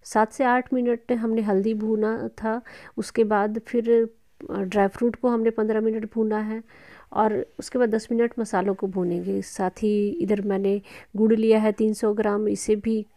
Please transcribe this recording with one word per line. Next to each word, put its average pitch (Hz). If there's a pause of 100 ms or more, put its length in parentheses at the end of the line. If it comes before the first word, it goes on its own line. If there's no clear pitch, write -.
सात -
से 277
आठ 247
मिनट 240
हमने 226
हल्दी 202
भूना 214
था, 220 (360)
उसके 226
बाद 214
फिर, 226 (400)
अ, -
ड्राई 196
फ्रूट 233
को 247
हमने 226
पन्द्रह 220
मिनट 220
भूना 214
है 220 (500)
और 214 (120)
उसके 247
बाद 240
दस 220
मिनट 233
मसालों 196
को 196
भूनेंगे। 185
साथ 190
ही 208
इधर 202
मैंने 196 (340)
गुड़ 220
लिया 220
है 214
तीन 214
सौ 208
ग्राम, 208
इसे 208
भी 214 (120)